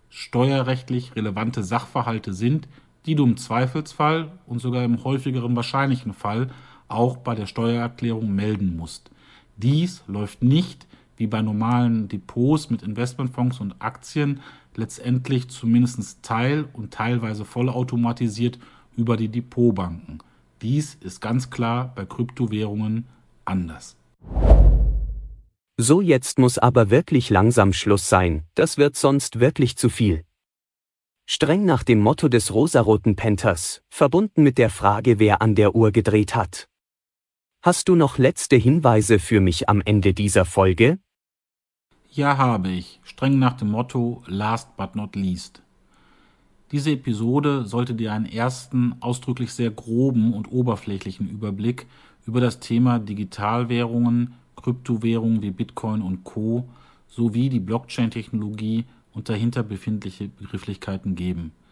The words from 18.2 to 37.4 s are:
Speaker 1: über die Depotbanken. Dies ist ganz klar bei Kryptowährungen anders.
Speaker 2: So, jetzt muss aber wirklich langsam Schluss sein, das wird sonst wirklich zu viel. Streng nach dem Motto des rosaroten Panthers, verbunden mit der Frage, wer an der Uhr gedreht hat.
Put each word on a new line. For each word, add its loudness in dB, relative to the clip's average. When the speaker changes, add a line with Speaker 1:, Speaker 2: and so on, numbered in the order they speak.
Speaker 1:
über 0
die -2
Depotbanken. -2
Dies -4
ist -16
ganz -4
klar -4
bei -10
Kryptowährungen -4
anders. -6
Speaker 2:
So, 4
jetzt 2
muss 4
aber 4
wirklich 2
langsam 4
Schluss 0
sein, 2
das 0
wird 2
sonst 0
wirklich 2
zu 0
viel. 0
Streng 0
nach 2
dem 4
Motto 4
des 2
rosaroten 4
Panthers, 0
verbunden 2
mit 4
der 4
Frage, 2
wer 4
an 2
der 6
Uhr 4
gedreht 2
hat. -4